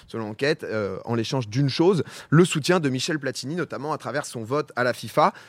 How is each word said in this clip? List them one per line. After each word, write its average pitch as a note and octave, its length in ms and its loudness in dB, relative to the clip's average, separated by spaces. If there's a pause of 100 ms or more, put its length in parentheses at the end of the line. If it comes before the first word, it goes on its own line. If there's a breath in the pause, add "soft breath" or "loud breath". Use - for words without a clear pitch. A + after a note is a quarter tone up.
selon A2+ 180 -8
l'enquête, C3+ 400 -2
euh, G2+ 400 -4
en A#2 100 -2
l'échange A#2 320 -2
d'une C3 220 2
chose, E3 340 4 (260 loud breath)
le D#3 140 8
soutien F3 380 2
de C#3+ 80 2
Michel C3 280 -2
Platini, C3+ 380 -6
notamment C#3+ 380 -6
à C3+ 40 -4
travers C3 280 -6
son A2+ 180 -10
vote C#3 320 -4
à B2 80 0
la B2 100 2
fifa. D3+ 400 2 (160 loud breath)